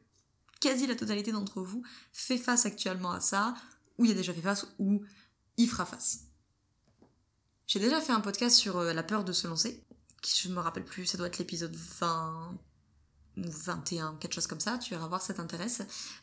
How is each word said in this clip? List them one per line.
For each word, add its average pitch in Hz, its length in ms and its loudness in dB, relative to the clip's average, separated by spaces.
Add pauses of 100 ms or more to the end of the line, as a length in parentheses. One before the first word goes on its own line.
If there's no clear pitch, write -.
(600)
quasi 262 280 2
la 247 80 -2
totalité 208 360 -2
d'entre 202 300 -4
vous 202 220 -8 (280)
fait - 260 4
face 247 280 4
actuellement 185 460 -2
à 180 100 -4
ça, 214 340 2 (420)
ou 233 80 6
y 220 60 6
a 202 40 4
déjà 180 180 -2
fait 160 80 -6
face, 202 260 0 (120)
ou 202 240 2 (540)
y 240 100 8
fera 190 180 2
face. - 400 0 (1400)
J'ai - 120 0
déjà 269 220 2
fait 302 100 0
un 220 100 4
podcast 208 360 6
sur, 185 200 4
euh, 170 160 0
la 160 100 -2
peur 208 200 -2
de 185 80 -4
se 175 160 2
lancer, 170 360 -2 (380)
qui, - 260 0
je - 20 -4
me 180 100 -4
rappelle 170 260 -4
plus, 185 200 -10
ça 180 120 2
doit 175 100 -4
être 175 100 -6
l'épisode 165 380 -6
vingt, 165 840 -4 (880)
ou 170 60 -6
vingt 165 400 -6
et 170 80 -4
un, 156 160 -6
quelque - 180 -8
chose 160 140 0
comme 156 120 -8
ça, 233 180 -2
tu 240 160 -8
iras 160 140 -6
voir 180 140 -2
si - 60 2
ça 196 60 -4
t'intéresse. 175 480 2 (420)